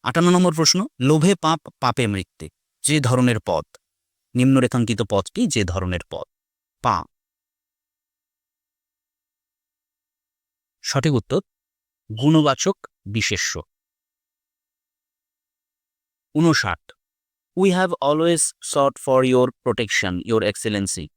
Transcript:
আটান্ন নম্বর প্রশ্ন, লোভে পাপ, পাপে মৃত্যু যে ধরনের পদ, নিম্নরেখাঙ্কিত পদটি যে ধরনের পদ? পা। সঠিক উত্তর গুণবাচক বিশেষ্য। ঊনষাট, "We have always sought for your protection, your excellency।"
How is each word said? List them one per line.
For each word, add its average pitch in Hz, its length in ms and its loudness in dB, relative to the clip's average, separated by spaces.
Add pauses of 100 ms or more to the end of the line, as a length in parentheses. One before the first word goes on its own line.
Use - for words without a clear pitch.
আটান্ন 170 280 2
নম্বর 180 240 2
প্রশ্ন, 180 320 0 (120)
লোভে 156 360 4
পাপ, 160 240 -2 (200)
পাপে 123 280 0
মৃত্যু 95 420 -6 (340)
যে 151 160 2
ধরনের 123 360 2 (100)
পদ, 82 200 -2 (680)
নিম্নরেখাঙ্কিত 123 680 2
পদটি 107 460 -2
যে 113 160 -2
ধরনের 90 360 -4 (100)
পদ? - 160 -12 (580)
পা। 98 220 -2 (3750)
সঠিক 143 300 -2
উত্তর 101 280 -2 (800)
গুণবাচক 147 540 2 (300)
বিশেষ্য। 101 560 -4 (2750)
ঊনষাট, 151 560 0 (680)
"We 190 120 4
have 180 320 0
always 156 420 2 (300)
sought 139 260 2
for 131 240 2
your 127 240 4 (180)
protection, 107 480 -2 (120)
your 110 180 0
excellency।" 101 720 -4